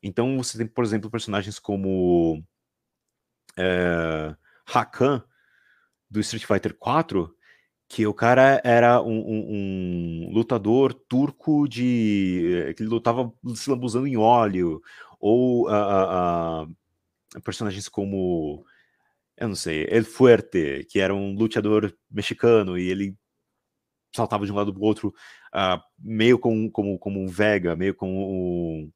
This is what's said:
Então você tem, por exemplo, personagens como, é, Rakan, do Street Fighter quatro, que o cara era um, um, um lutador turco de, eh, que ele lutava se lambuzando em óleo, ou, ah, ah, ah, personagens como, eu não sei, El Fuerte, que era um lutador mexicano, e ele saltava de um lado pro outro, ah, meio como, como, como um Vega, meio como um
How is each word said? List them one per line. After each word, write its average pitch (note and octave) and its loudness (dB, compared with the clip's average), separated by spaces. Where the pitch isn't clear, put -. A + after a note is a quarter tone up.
Então A#2 -2
você A#2+ -6
tem, A2+ -4
por B2 -2
exemplo, G#2+ -2
personagens G#2 -6
como, F2+ 0
é, E2+ -2
Rakan, B2+ 0
do G#2 -4
Street A2 -6
Fighter G2+ -2
quatro, A#2 -2
que G#2+ -2
o G#2 -2
cara C3 6
era A#2+ 6
um, A2+ -4
um, F#2 -6
um - -10
lutador A#2 2
turco C#3+ -2
de, G2+ 0
eh, D#2 -6
que - -10
ele A2 -6
lutava A#2 -2
se - -10
lambuzando B2 -2
em C3 -4
óleo, G#2+ 2
ou, A#2+ 2
ah, G#2+ 0
ah, F2+ 0
ah, - -16
personagens G2+ -8
como, F#2 -4
eu A#2 -6
não G2 -6
sei, D#2+ -6
El A2 2
Fuerte, F#2+ 4
que - -2
era F#2+ 2
um G2 -6
lutador G#2+ 0
mexicano, G#2 0
e F2+ -2
ele G2 -4
saltava G#2 -2
de G2+ -6
um G2 -4
lado G2+ -2
pro F#2+ -8
outro, G#2 0
ah, F#2 0
meio A2+ 4
como, A2+ 0
como, G2 -2
como G2 -6
um F#2+ -4
Vega, F#2 0
meio F#2 -2
como F#2+ -6
um F2 -6